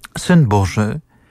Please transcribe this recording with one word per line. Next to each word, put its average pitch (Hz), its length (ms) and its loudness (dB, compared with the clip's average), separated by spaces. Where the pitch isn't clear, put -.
"Syn 170 280 2
Boży, 104 540 -2